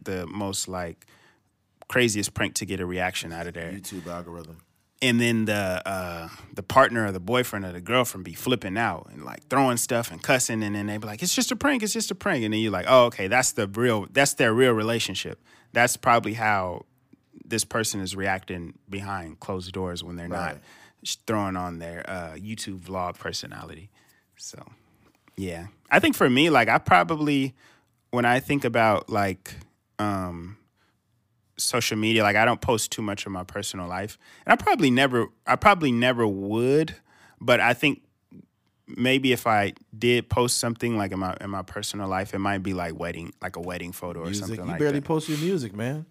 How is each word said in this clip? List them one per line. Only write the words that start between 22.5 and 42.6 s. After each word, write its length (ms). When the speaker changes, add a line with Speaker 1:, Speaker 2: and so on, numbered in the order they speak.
Speaker 1:
vlog 400
personality." 720
So, 300
yeah. 320
I 80
think 160
for 120
me, 220
like, 200
I 100
probably, 760
when 160
I 140
think 260
about, 460
like, 420
um, 580
social 380
media, 240
like, 140
I 100
don't 160
post 300
too 100
much 240
of 60
my 120
personal 440
life. 320
And 80
I 100
probably 280
never, 360
I 80
probably 360
never 360
would, 640
but 180
I 140
think 300
maybe 440
if 160
I 260
did 320
post 280
something, 400
like, 140
in 80
my, 220
in 80
my 140
personal 440
life, 280
it 40
might 200
be, 160